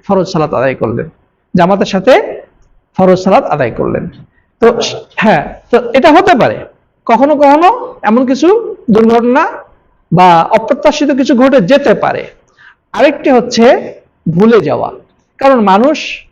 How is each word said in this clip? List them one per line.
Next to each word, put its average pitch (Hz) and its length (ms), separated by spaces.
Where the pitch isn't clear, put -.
ফরজ 190 240
সালাত 156 260
আদায় 127 220
করলেন, 120 320
জামাতের 185 380
সাথে 196 200
ফরজ 185 220
সালাত 190 240
আদায় 135 280
করলেন। 123 340
তো 226 80
হ্যাঁ, 185 280
তো 240 60
এটা 269 180
হতে 370 240
পারে, 135 220
কখনো 277 280
কখনো 294 340
এমন 233 240
কিছু 277 220
দুর্ঘটনা 233 520
বা 180 180
অপ্রত্যাশিত - 680
কিছু 269 240
ঘটে 262 260
যেতে 254 320
পারে। - 300
আরেকটি 285 380
হচ্ছে 226 360
ভুলে 208 320
যাওয়া, 117 280
কারণ 269 240
মানুষ 208 360